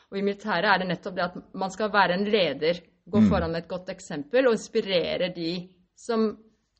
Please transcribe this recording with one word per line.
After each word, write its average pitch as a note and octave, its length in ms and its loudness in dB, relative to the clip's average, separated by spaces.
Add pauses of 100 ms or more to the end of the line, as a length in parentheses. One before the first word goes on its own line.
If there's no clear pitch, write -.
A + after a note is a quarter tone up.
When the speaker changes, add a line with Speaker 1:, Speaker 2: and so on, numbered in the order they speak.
Speaker 1:
Og G3 80 -8
i G3 40 -4
militæret G3+ 500 -2
er F#3 80 6
det F#3 80 -2
nettopp F3+ 280 -6
det F#3 80 -2
at F3 120 -4 (180)
man F#3+ 160 -4
skal G#3+ 220 -4
være F#3+ 220 4
en G3 100 0
leder, F3 560 0 (320)
gå G#2+ 80 4
Speaker 2:
Mm. D3 80 8
Speaker 1:
foran F#3 240 2
med E3+ 120 -6
et - 40 -20
godt F3+ 220 -10
eksempel F#3+ 580 -2
og A3+ 60 6
inspirere F3+ 840 0
de F3 320 -4 (280)
som A3 420 -2 (420)